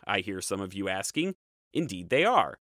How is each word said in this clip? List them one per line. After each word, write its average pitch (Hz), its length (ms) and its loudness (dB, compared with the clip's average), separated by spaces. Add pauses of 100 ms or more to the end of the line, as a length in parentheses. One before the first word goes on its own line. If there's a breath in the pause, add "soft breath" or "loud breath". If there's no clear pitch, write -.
I 101 140 2
hear 95 200 -4
some 98 220 -2
of 92 100 -6
you 98 160 -4
asking. 151 460 -2 (400)
Indeed 101 340 -4
they 143 160 6
are, 139 400 4